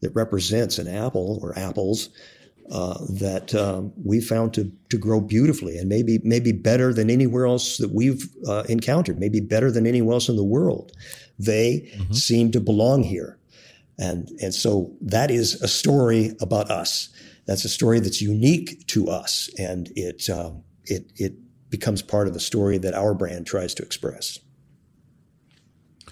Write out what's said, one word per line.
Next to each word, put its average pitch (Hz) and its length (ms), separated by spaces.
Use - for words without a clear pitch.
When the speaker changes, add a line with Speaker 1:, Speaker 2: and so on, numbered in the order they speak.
Speaker 1:
that - 140
represents 107 640
an 85 80
apple 101 560
or - 160
apples, 98 500
uh, 90 400
that, 98 440
um, 98 380
we 110 180
found 113 340
to, 101 160
to 120 80
grow 107 240
beautifully 104 560
and 92 120
maybe, 110 340
maybe 120 300
better 120 420
than 110 160
anywhere 123 340
else 123 340
that 107 120
we've, 127 380
uh, 104 220
encountered, 113 500
maybe 104 220
better 110 300
than 113 160
anywhere 120 280
else 123 160
in 117 60
the 101 80
world. 131 480
They 110 560
Speaker 2:
Mm-hmm. 98 200
Speaker 1:
seem 117 380
to 120 80
belong 113 420
here. 87 360
And, 87 320
and 92 140
so 101 480
that 120 280
is 117 300
a 101 80
story 117 720
about 104 300
us. - 400
That's 95 200
a - 20
story 117 320
that's 98 220
unique 110 640
to 104 220
us. - 500
And 90 380
it, - 340
uh, 85 220
it, 95 300
it 95 180
becomes 104 320
part 104 260
of 87 60
the 87 60
story 101 380
that 90 160
our 101 200
brand 87 320
tries 90 280
to - 80
express. - 560